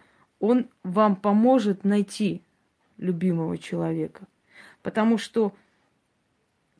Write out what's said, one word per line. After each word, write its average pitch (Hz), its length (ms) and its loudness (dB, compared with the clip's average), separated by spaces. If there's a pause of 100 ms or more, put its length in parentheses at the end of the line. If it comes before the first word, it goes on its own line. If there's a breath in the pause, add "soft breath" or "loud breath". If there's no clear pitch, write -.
(420 soft breath)
он 240 260 0 (160)
вам 196 320 2
поможет 208 680 2
найти 196 560 -2 (560)
любимого 170 600 -2
человека. 165 720 -6 (540 loud breath)
Потому 220 360 0
что 208 380 -2 (1200 soft breath)